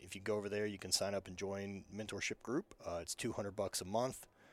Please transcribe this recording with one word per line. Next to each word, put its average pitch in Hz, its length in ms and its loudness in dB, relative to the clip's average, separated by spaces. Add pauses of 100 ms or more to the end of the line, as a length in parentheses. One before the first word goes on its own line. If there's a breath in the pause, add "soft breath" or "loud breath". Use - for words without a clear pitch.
if 90 100 -12
you 98 60 -6
go 104 160 4
over 104 140 2
there, 104 160 4
you 104 120 0
can 92 140 -6
sign 98 240 4
up 95 140 0
and 90 80 -8
join 98 480 -2 (100)
mentorship 101 480 -2
group. 139 320 0 (100)
Uh, 85 160 0
it's - 140 -4
two 117 160 0
hundred 101 240 -2
bucks 98 240 0
a 92 60 -4
month. 117 420 2 (260 soft breath)